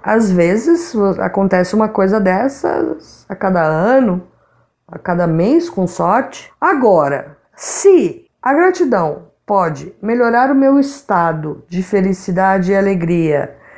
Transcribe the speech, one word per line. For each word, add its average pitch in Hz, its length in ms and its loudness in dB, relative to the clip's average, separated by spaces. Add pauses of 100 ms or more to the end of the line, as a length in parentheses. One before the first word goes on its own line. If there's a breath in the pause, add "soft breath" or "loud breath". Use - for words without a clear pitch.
Às 214 280 0
vezes 226 680 0 (220)
acontece 185 560 0
uma 214 160 2
coisa 202 280 0
dessas - 1120 -4
a 190 80 -10
cada 185 260 0
ano, 185 600 0 (680)
a - 80 -16
cada 175 280 -2
mês, 220 420 0
com 185 180 -4
sorte. 202 720 -2
Agora, 196 800 0 (180)
se - 680 2 (180)
a 269 120 0
gratidão 285 760 0 (180)
pode 170 540 -2
melhorar 233 520 0
o - 20 2
meu 269 240 4
estado 170 880 -2
de 180 140 -4
felicidade 190 880 0
e 196 60 2
alegria, 170 800 0 (220 loud breath)